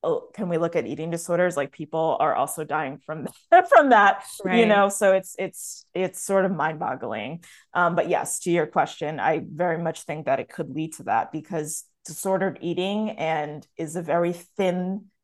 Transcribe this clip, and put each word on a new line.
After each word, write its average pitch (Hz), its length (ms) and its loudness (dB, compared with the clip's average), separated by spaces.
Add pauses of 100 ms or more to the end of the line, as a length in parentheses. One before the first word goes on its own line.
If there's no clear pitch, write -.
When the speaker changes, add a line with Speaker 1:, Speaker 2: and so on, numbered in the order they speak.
Speaker 1:
oh, - 320 -2
can 190 160 -6
we 165 80 0
look 165 180 0
at 151 100 0
eating 160 240 -6
disorders? 170 460 0
Like, 143 160 -4
people 160 480 -2
are 151 140 2
also 147 300 -2
dying 151 340 -4
from 156 280 -10 (120)
<laughs> - 120 -6
that, 359 200 8
from 302 180 10
that, 208 380 6 (180)
you - 0 -
Speaker 2:
Right. 220 240 4
Speaker 1:
know? 202 220 6
So 196 240 4
it's, 190 240 -2
it's, - 560 -8
it's 185 260 -4
sort 190 240 2
of 190 80 0
mind 156 260 -2
boggling. 127 640 -6 (300)
Um, 175 220 2
but - 160 0
yes, - 300 -2
to 175 100 -4
your 170 160 2
question, 156 520 -2
I 143 220 0 (100)
very 165 280 -2
much 165 240 -6
think 151 240 -8
that 117 120 0
it - 120 -8
could 156 180 -10
lead 156 280 -6
to - 80 -18
that 104 280 -2
because 151 520 -8 (220)
disordered 190 540 -2
eating 196 520 -4
and 156 540 -6 (120)
is 160 180 -8
a 180 60 -6
very 170 320 0
thin 180 720 -4 (180)